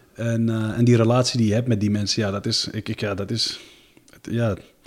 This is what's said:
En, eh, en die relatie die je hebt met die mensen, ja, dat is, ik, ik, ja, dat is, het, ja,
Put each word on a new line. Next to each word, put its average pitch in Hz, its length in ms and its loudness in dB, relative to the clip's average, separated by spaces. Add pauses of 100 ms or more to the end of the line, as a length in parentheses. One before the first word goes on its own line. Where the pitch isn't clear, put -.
(140)
En, 113 340 -2
eh, 110 300 -2
en 120 60 4
die 120 120 8
relatie 120 420 4
die 113 100 4
je 101 60 2
hebt 113 140 0
met 107 120 2
die 104 100 0
mensen, 104 320 -2
ja, 101 80 -2
dat 98 160 -6
is, - 260 -2
ik, 110 160 -8
ik, 110 120 -8
ja, 101 140 -2
dat 98 160 -6
is, - 300 -4 (520)
het, - 220 -20
ja, 113 220 0 (300)